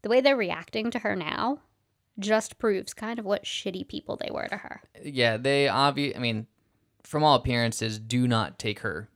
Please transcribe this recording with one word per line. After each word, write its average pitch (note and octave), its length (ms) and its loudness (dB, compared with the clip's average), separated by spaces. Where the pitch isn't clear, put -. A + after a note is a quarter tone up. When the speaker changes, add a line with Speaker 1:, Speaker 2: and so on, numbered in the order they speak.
Speaker 1:
The G#3 80 -6
way B3 120 6
they're C#4 160 6
reacting G#3 540 -2
to B3 80 -6
her G#3 160 -2
now G#3+ 440 -2
just G#3+ 400 0
proves G3+ 340 0
kind A#3 260 -8
of G#3+ 60 -10
what G3+ 200 0
shitty - 420 -6
people - 300 -8
they - 140 -6
were - 160 -4
to G3 100 -6
her. - 240 -14
Speaker 2:
Yeah, B2 360 2
they C#3 300 2
obvi-, C#3 480 2
I - 40 -8
mean, A2+ 260 -2
from D3+ 200 0
all D3 120 8
appearances, A#2 640 0
do A#2+ 280 2
not A2+ 320 2
take G#2+ 200 -4
her F#2+ 360 -6